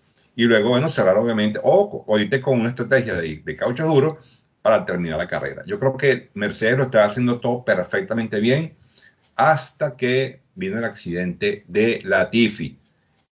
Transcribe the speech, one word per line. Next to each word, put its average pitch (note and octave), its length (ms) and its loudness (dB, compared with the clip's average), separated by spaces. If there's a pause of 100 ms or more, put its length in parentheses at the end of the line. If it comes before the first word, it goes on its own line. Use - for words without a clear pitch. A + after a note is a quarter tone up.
(340)
y A#2 80 -2
luego, A2+ 280 4
bueno, C3 180 2
cerrar G2 300 2
obviamente, G#2+ 440 0
o, G3+ 420 2
o G#2+ 140 2
irte G#2 220 0
con B2+ 200 0
una A#2 100 0
estrategia A#2 440 -2
de, D#2+ 300 -6
de D#2+ 120 -8
caucho B2 300 -4
duro D#3 320 2 (420)
para G#2 240 2
terminar F2 340 -4
la F2 100 -6
carrera. C#2 380 -8
Yo G2 120 -6
creo C3 180 0
que B2+ 380 0
Mercedes G#2+ 420 -2
lo C#3 80 0
estaba A2 200 4
haciendo A#2+ 340 0
todo A#2+ 260 -4
perfectamente G#2 760 -2
bien C#3 340 0 (600)
hasta C#3+ 600 0
que B2+ 440 -2 (160)
vino F#2+ 220 -6
el A#2 60 -4
accidente F2+ 840 -6
de G#2+ 340 0
Latifi. F#2+ 720 0 (560)